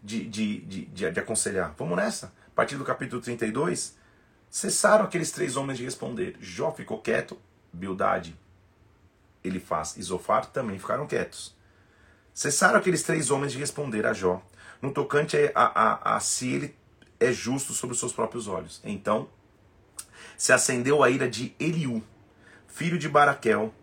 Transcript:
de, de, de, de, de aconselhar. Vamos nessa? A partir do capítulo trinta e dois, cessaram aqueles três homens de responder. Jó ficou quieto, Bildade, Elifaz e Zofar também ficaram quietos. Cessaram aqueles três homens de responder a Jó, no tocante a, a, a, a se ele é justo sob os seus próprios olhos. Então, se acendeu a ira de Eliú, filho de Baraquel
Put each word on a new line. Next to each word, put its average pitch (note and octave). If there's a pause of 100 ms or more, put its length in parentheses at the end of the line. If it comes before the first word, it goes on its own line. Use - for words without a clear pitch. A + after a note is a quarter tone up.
de, G#2
de, G#2
de, -
de, F#2+
de -
aconselhar. G2+
Vamos E3+
nessa? G#3+ (160)
A -
partir -
do C3+
capítulo A#2+
trinta A#2
e G#2+
dois, A#2+ (540)
cessaram -
aqueles E3
três C3+
homens C#3
de A#2+
responder. F#2+
Jó A#2
ficou -
quieto, - (340)
Bildade, F#2 (1080)
Elifaz F2
e -
Zofar G2+
também G#2+
ficaram C3+
quietos. - (800)
Cessaram F3+
aqueles F3+
três D#3+
homens C#3
de B2
responder C#3
a A#2
Jó, F#2 (400)
no C3+
tocante D3 (180)
a, -
a, A2
a, -
a -
se -
ele C#3 (440)
é B2+
justo B2
sob A#2+
os A#2+
seus B2
próprios A2+
olhos. E2
Então, G#2+ (1080)
se -
acendeu C3
a B2
ira C3
de A#2
Eliú, C#3+ (640)
filho E3
de D3+
Baraquel C3+